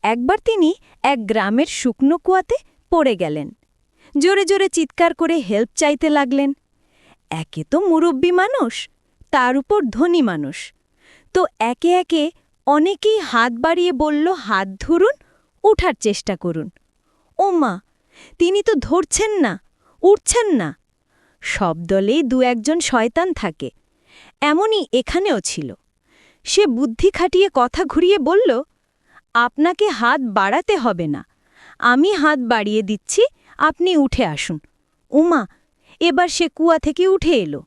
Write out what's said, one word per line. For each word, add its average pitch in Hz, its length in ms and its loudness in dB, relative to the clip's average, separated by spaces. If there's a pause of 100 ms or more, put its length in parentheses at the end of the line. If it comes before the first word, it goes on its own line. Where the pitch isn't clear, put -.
একবার 240 420 0
তিনি 392 300 2 (280)
এক 240 240 0
গ্রামের 214 400 0
শুকনো 269 520 0
কুয়াতে 370 360 0 (360)
পড়ে 269 260 2
গেলেন। 151 400 -6 (640)
জোরে 381 260 2
জোরে 392 240 0
চিৎকার 339 460 -2
করে 330 220 0
হেল্প 214 380 -2
চাইতে 302 360 0
লাগলেন। 277 420 0 (800)
একে 160 400 -10
তো 311 100 2
মুরব্বী 339 500 2
মানুষ, 370 580 -2 (420)
তার 254 260 2
উপর 403 260 0
ধনী 302 400 0
মানুষ। 156 500 -6 (600)
তো 370 120 2 (120)
একে 247 340 -2
একে 339 380 0 (360)
অনেকেই 370 520 2
হাত 247 340 0
বাড়িয়ে 339 400 0
বলল, 302 400 0
"হাত 202 360 -4 (120)
ধরুন, 339 300 2 (540)
উঠার 370 360 2
চেষ্টা 202 360 -4
করুন।" 165 340 -8 (680)
"ও 392 120 2
মা, 247 300 0 (580)
তিনি 381 240 2
তো 440 120 0
ধরছেন 370 680 -2
না, 196 200 -2 (420)
উঠছেন 403 540 2
না।" 160 220 -4 (640)
সব 170 380 -4
দলেই 196 440 0
দু 254 180 0
একজন 247 400 0
শয়তান 254 520 0
থাকে, 151 380 -8 (680)
এমনই 370 520 0
এখানেও 294 480 0
ছিল। 139 340 -8 (680)
সে 403 220 2
বুদ্ধি 254 440 0
খাটিয়ে 370 440 0
কথা 269 300 0
ঘুরিয়ে 359 340 2
বলল, 302 440 2 (720)
"আপনাকে 311 540 0
হাত 254 320 0
বাড়াতে 226 560 0
হবে 202 300 -2
না, 143 200 -6 (520)
আমি 277 340 2
হাত 302 260 2
বাড়িয়ে 220 440 0
দিচ্ছি, 214 400 -2 (360)
আপনি 330 380 0
উঠে 269 280 2
আসুন।" 156 360 -6 (500)
উমা, 302 360 2 (540)
এবার 349 280 2
সে 330 200 -2
কুয়া 320 300 2
থেকে 349 300 0
উঠে 381 240 2
এলো। 160 340 -2